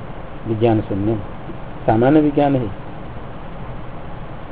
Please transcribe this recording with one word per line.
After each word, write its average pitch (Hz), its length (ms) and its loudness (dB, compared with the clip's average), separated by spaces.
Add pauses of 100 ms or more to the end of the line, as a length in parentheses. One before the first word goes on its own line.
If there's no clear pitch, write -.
(480)
विज्ञान 110 340 4
शून्य 104 340 0 (720)
सामान्य 127 340 8
विज्ञान 143 340 4
है। 117 160 0 (1800)